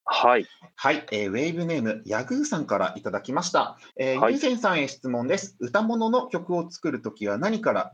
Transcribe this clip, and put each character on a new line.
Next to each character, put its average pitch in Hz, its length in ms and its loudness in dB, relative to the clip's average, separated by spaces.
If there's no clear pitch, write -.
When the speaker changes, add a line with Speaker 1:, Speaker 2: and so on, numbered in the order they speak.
Speaker 1:
は 123 320 6
い。 - 80 0
Speaker 2:
は 139 160 2
い。 - 200 -4
え 104 160 0
ー、 - 20 -4
ウ 95 40 -2
ェ 151 160 0
ー 165 40 -4
ブ 170 120 -2
ネ 165 120 -2
ー 117 40 -2
ム、 110 240 -2
ヤ 110 180 -2
グ 254 180 -4
ー - 40 0
さ 170 120 -2
ん 131 80 -4
か 101 120 2
ら - 180 0
い 107 60 -14
た 107 80 -6
だ 101 100 -2
き 131 140 -6
ま 170 80 0
し - 100 -4
た。 139 240 0
え 131 160 0
ー、 131 40 -2
Speaker 1:
は 139 120 6
い。 262 40 4
Speaker 2:
ユ 285 40 0
ー - 20 -8
ゼ 277 140 2
ン 226 40 -2
さ 202 140 2
ん 165 80 2
へ 135 80 0
質 - 200 -10
問 120 180 -2
で 175 100 2
す。 - 240 -6
歌 120 220 0
物 226 260 0
の 240 200 2
曲 180 280 -2
を 170 140 -4
作 - 200 -6
る 120 120 -4
時 104 240 -6
は 101 100 0
何 208 240 0
か 127 140 2
ら、 98 200 -2